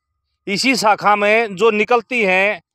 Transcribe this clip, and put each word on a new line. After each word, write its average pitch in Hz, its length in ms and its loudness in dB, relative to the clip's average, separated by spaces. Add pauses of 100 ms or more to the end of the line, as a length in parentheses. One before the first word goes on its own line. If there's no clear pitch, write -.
(460)
इसी 214 300 -2
शाखा 202 400 2
में 208 400 0
जो 220 140 2
निकलती 226 540 -2
हैं, 190 360 0 (140)